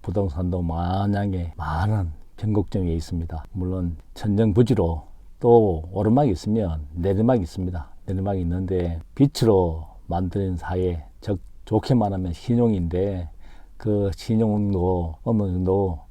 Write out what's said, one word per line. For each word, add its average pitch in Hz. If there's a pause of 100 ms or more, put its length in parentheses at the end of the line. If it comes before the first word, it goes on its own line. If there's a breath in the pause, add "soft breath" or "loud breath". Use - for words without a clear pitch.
부동산도 92
마냥에 92
많은 82 (240)
변곡점이 101
있습니다. 82
물론 90 (180)
천정부지로 101 (380)
또 101
오르막이 110
있으면 87
내리막이 98
있습니다. 90 (180)
내리막이 95
있는데 87 (140)
빛으로 95 (120)
만드는 92
사회, 90 (160)
즉 98 (240)
좋게 110
말하면 95
신용인데 95 (480 soft breath)
그 101
신용도 101
어느 104
정도 92 (100)